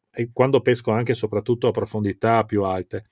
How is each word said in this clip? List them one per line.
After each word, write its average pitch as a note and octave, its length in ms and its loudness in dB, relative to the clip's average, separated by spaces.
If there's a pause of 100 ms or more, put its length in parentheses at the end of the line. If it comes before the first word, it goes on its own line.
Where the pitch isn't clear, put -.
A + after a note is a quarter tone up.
(180)
e A#2+ 140 -4
quando C3 300 4
pesco A#2+ 300 0
anche A#2 200 0
soprattutto A2+ 560 -2
a A2 40 2
profondità G#2+ 720 0
più G#2 180 0
alte, F#2+ 480 -6